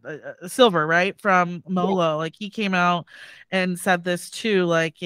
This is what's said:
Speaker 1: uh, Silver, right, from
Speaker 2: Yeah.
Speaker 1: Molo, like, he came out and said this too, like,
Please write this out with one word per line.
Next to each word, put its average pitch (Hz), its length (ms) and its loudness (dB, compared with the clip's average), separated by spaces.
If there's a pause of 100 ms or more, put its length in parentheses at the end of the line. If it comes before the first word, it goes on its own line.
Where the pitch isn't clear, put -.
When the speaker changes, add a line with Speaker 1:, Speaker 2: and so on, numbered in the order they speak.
Speaker 1:
uh, 139 440 -14
Silver, 175 380 4
right, 180 340 0
from 180 460 0
Speaker 2:
Yeah. 190 60 -6
Speaker 1:
Molo, 180 460 0
like, 160 180 -6
he 208 140 -12
came 196 240 -4
out 175 320 0 (460)
and 185 260 -2
said 175 260 0
this 175 240 -4
too, 196 360 0
like, 165 420 0